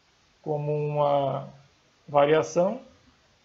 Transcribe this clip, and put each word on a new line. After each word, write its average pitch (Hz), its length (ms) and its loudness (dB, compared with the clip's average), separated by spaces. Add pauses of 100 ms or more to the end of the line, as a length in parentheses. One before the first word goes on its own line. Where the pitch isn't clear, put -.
(420)
como 147 340 -4
uma 143 720 -2 (600)
variação, 156 760 2 (640)